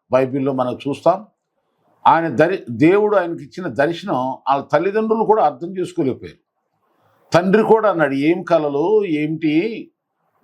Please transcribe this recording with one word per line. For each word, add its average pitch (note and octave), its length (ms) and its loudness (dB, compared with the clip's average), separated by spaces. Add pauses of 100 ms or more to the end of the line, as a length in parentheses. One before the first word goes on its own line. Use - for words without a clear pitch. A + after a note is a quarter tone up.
(120)
బైబిల్లో C3+ 400 0
మనం B2+ 260 -4 (100)
చూస్తాం. E3+ 380 -2 (800)
ఆయన D#3+ 220 4
దరి-, D#3 420 2
దేవుడు F#3+ 460 2
ఆయనకి E3+ 280 -2
ఇచ్చిన F#3 220 -12
దర్శనం D3 480 -2
వాళ్ళ C3 500 -4
తల్లిదండ్రులు A3 600 -2
కూడా G#3 200 2
అర్థం E3+ 340 -4
చేసుకోలేకపోయారు. B2 600 -6 (960)
తండ్రి F#3 300 4
కూడా G#3+ 280 4
అన్నాడు, D3+ 240 0
"ఏం D#3+ 280 0
కలలు E3 640 0
ఏమిటి, D#3+ 840 -4 (540)